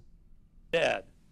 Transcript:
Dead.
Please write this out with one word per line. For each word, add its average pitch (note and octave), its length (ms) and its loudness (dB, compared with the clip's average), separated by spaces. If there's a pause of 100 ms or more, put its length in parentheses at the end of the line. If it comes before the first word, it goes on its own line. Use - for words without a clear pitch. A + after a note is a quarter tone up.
(720)
Dead. B2+ 320 0 (260)